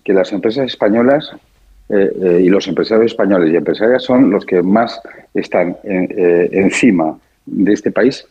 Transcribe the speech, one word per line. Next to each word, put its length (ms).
que 100
las 180
empresas 340
españolas, 680
eh, 240
eh, 220
y 60
los 180
empresarios 440
españoles 400
y 40
empresarias 480
son 260
los 140
que 180
más 380
están 480
en, 340
eh, 360
encima 680
de 260
este 180
país 400